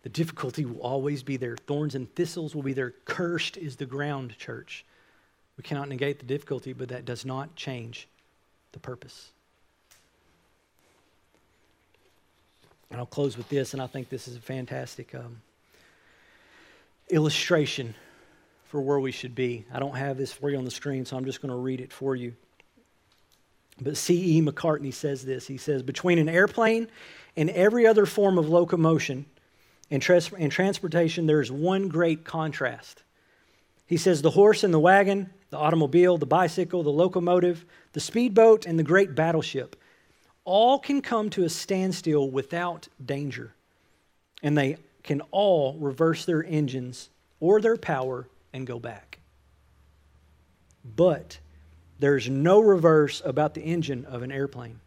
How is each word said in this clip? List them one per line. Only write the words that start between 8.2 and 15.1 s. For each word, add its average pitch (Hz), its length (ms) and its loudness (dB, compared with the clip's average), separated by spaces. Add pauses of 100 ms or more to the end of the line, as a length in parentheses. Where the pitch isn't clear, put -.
the - 60 -20
purpose. - 540 -18 (3500)
And 117 80 -12
I'll 123 80 -10
close 139 300 -4
with 117 140 -14
this, 135 240 -4
and 131 80 -8
I 127 40 -8
think 123 220 -12
this 127 200 -14
is 120 80 -16
a 120 40 -18
fantastic, 127 760 -12